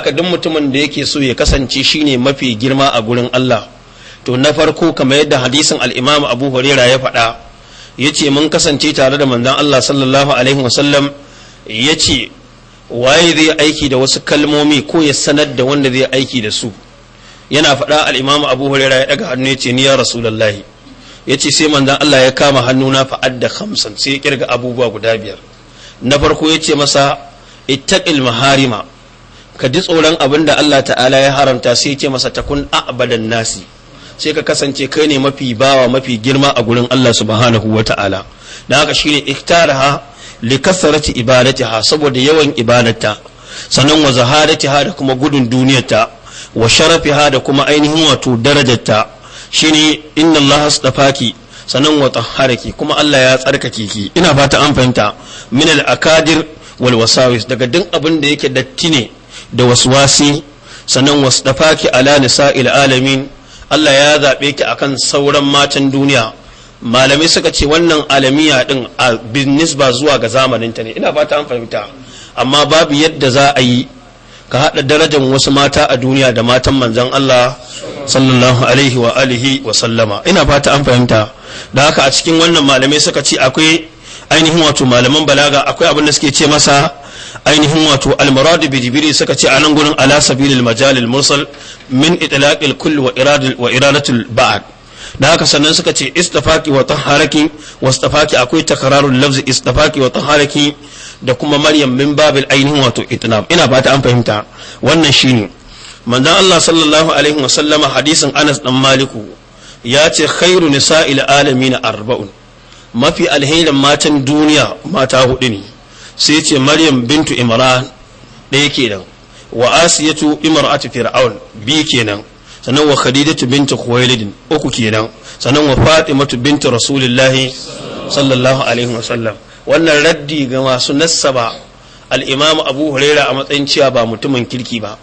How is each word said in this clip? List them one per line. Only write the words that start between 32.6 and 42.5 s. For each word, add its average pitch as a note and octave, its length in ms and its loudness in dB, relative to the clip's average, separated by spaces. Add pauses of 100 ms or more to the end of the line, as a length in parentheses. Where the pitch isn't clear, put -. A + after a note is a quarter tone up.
a'badan B2 560 -4
nasi, A2+ 340 -4 (560)
sai D3+ 160 -4
ka D#3 80 -4
kasance C#3+ 480 -4
kai D#3 160 0
ne C#3+ 120 0
mafi C3+ 360 -2
bawa, C3+ 340 2
mafi B2+ 300 -2
girma C3+ 380 0
a B2 60 2
gurin A#2+ 280 0
Allah B2+ 240 2
Subhanahu A2 560 0
wa A2 160 2
Ta'ala. G2 380 -4 (440)
Dan B2 140 0
haka C#3 120 -2
shine D3 320 -2
ikhtaraha C#3+ 760 0 (420)
li B2+ 160 0
kasrati D3+ 560 0
ibadatiha, B2 720 0
saboda D3 320 0
yawan D3 400 2